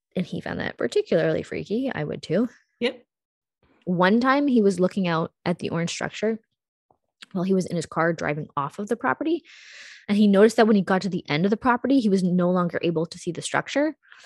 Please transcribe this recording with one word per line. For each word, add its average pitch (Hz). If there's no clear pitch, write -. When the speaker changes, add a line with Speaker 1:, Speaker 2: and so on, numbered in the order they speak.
Speaker 1:
And 185
he -
found -
that -
particularly 165
freaky. 202
I 151
would -
too. 214
Speaker 2:
Yep. -
Speaker 1:
One 185
time 269
he 247
was 196
looking 180
out 165
at 180
the -
orange 165
structure -
while 185
he 190
was 185
in -
his 160
car 165
driving 151
off 143
of 208
the 233
property. 285
And 202
he 214
noticed 202
that 226
when 220
he 196
got 185
to 196
the 175
end 151
of 202
the 214
property, 254
he 220
was 190
no 180
longer 175
able 165
to 175
see 170
the 151
structure. 277